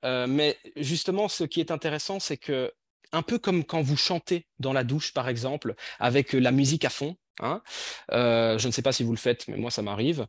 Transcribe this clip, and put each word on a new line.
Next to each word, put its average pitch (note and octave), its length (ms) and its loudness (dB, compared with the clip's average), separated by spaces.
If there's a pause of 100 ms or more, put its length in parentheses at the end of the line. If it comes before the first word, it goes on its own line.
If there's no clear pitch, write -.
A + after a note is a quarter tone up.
Euh, B2+ 240 0
mais D3 300 2 (180)
justement, E3+ 520 0
ce - 160 -4
qui D#3 160 -2
est D#3+ 100 -2
intéressant, D#3+ 500 -4
c'est D#3 160 -6
que, C3 360 -4 (400)
un E3 100 0
peu A#3 160 -2
comme F3+ 260 0
quand E3 180 -2
vous C#3+ 140 2
chantez E3+ 500 -2 (120)
dans C3 140 -2
la C3+ 120 2
douche, C3+ 300 -2
par B2+ 140 0
exemple, B2 460 -2 (240)
avec B2+ 340 2
la B2+ 200 6
musique C#3 320 4
à - 60 4
fond, D3+ 260 -6 (240)
hein, D#3+ 220 -4 (500)
euh, A2+ 460 4
je A2 80 0
ne A#2+ 60 0
sais B2+ 100 -2
pas C3 100 4
si B2+ 120 0
vous A#2 80 0
le A2+ 60 0
faites, - 300 0
mais G2+ 80 -6
moi, A2+ 140 -4
ça A2 120 -4
m'arrive A2 460 0